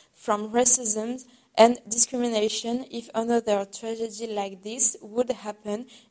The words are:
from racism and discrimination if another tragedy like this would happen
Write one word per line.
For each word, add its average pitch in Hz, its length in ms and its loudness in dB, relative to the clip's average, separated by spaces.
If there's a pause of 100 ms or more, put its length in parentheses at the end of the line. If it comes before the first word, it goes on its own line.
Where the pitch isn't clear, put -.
(140)
from 208 380 -4
racism 240 720 2 (360)
and 233 200 8 (120)
discrimination 233 1000 0
if 233 240 -10
another 226 520 0
tragedy 226 640 -8
like 196 360 -8
this 226 380 0
would 226 280 -4
happen 214 560 -8 (260)